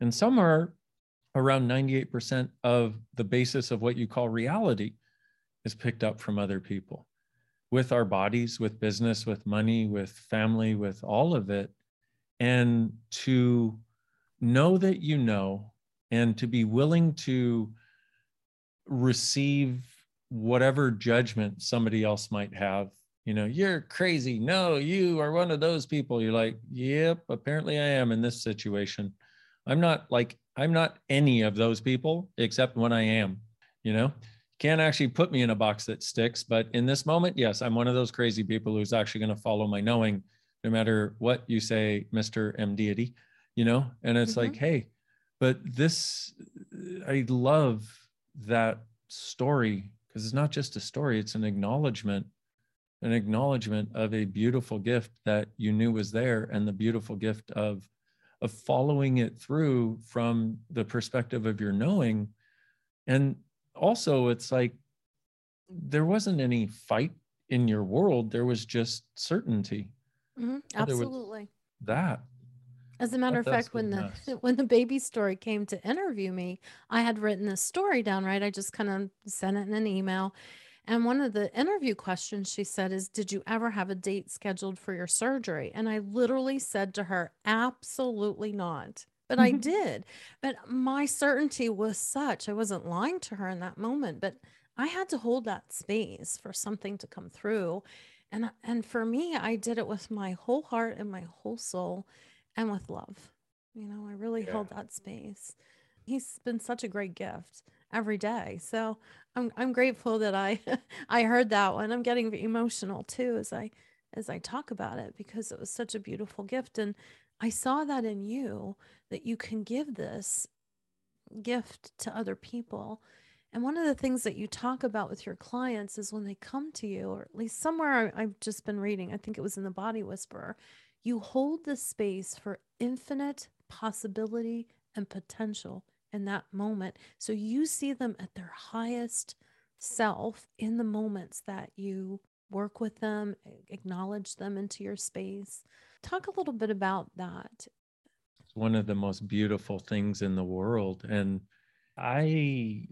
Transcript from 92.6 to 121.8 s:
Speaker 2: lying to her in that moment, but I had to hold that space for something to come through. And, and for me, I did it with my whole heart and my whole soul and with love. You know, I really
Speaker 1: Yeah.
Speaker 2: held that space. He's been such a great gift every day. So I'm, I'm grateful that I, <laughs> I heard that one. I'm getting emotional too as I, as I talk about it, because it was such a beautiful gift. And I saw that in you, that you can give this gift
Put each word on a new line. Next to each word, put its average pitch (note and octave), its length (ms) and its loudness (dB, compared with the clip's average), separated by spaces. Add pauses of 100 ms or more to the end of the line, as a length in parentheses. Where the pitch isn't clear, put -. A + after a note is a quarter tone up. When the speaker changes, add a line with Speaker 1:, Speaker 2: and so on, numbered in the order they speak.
Speaker 2:
lying A#3 360 -2
to - 160 -10
her F#3+ 120 -6
in F3+ 120 -6
that F3+ 180 -10
moment, A3 420 -4
but F#3+ 160 -6 (400)
I C4 100 -2
had F4+ 220 -4
to C#4+ 100 -4
hold A#3 280 -2
that - 260 -8
space - 680 -6
for G3 120 -14
something G3+ 460 -8
to - 80 -14
come F3+ 240 -16
through. G3 520 -4 (480)
And, A3 200 -6 (120)
and A#3 220 -2
for A#3 220 -4
me, D#4 280 -2
I A3+ 220 -2
did A3+ 220 -4
it A3 80 -2
with G#3 240 -8
my G3 220 -6
whole B3 300 -2
heart A#3 360 -4
and G#3 120 -8
my F#3 120 -10
whole G#3+ 340 -10
soul F3+ 500 -6 (480)
and A3 160 -2
with G3 200 -6
love. - 420 -14 (400)
You A3 140 -16
know, G#3 200 -14
I G3+ 60 -14
really A3 320 -6
Speaker 1:
Yeah. F#3 80 -6
Speaker 2:
held G#3 160 -4
that G3+ 240 -14
space. - 640 -16 (460)
He's B3+ 420 -8
been A#3 160 -4
such B3 240 -6
a G#3+ 40 -8
great F#3+ 260 -6
gift - 480 -12 (320)
every G#3+ 240 -2
day. G#3 420 -4
So A3 380 -6 (360)
I'm, A#3+ 220 -2
I'm B3+ 160 -2
grateful A#3+ 460 2
that G#3 160 2
I, G3 260 0 (240)
<laughs> - 240 -16
I A#3 140 4
heard A#3+ 260 4
that G3+ 240 4
one. G#3+ 200 -2
I'm A#3+ 100 -2
getting A#3+ 320 0
emotional A3 720 -2
too B3 340 -2
as - 160 -6
I, G#3+ 160 -8 (420)
as A3 160 -10
I E3+ 100 -8
talk C4+ 320 -10
about G#3+ 280 -8
it, - 180 -12
because G#3 340 -12
it - 80 -14
was - 120 -12
such A#3 240 -8
a A3 60 -8
beautiful G3+ 440 -10
gift. B3 340 -8
And G#3 160 -4 (460)
I A3+ 80 -2
saw C4+ 360 -2
that C4+ 200 -2
in G#3 180 -6
you, G#3 540 -8 (340)
that - 160 -10
you A#3 100 -2
can A3 260 -8
give B3+ 320 -6
this - 520 -6 (960)
gift A#3+ 560 -6